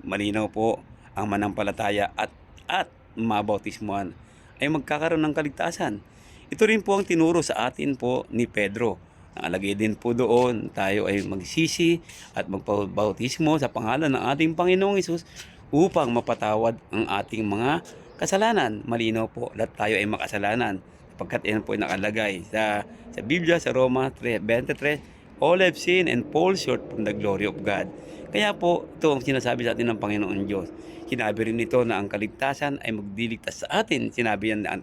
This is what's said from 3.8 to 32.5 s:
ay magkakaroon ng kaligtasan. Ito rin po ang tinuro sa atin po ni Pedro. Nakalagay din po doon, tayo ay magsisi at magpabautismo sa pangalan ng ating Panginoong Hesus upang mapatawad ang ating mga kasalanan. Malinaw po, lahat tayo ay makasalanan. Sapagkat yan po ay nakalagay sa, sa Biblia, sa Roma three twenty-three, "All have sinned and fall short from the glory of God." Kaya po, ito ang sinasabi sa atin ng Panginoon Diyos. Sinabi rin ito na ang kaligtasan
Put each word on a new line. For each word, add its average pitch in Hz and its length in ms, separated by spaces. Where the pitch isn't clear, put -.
ay 135 80
magkakaroon 156 560
ng 151 120
kaligtasan. 151 680
Ito - 160
rin 214 160
po 196 160
ang 196 80
tinuro 170 360
sa 123 280
atin 143 240
po 127 360
ni 113 200
Pedro. 104 480
Nakalagay 98 460
din 107 180
po 120 160
doon, 120 640
tayo 98 320
ay 98 160
magsisi 160 800
at 95 160
magpabautismo 104 1040
sa 135 160
pangalan 131 400
ng 120 160
ating 160 300
Panginoong 190 420
Hesus 170 240
upang 151 400
mapatawad 113 640
ang 107 160
ating 104 400
mga 123 320
kasalanan. 170 640
Malinaw 113 480
po, 120 240
lahat 110 160
tayo 107 240
ay 101 80
makasalanan. 104 800
Sapagkat - 320
yan 107 160
po 110 80
ay 107 80
nakalagay 98 640
sa, 107 400
sa - 120
Biblia, 165 320
sa 127 160
Roma 131 400
three 117 240
twenty-three, 135 640
"All 180 240
have 180 160
sinned 175 320
and 120 160
fall 175 240
short 131 400
from 107 160
the 104 80
glory 101 320
of - 160
God." 95 240
Kaya 208 160
po, 175 320
ito 147 320
ang 123 80
sinasabi 123 400
sa 117 80
atin 117 240
ng - 40
Panginoon 101 440
Diyos. 98 240
Sinabi 110 400
rin 113 80
ito 117 320
na 110 80
ang 101 120
kaligtasan 135 760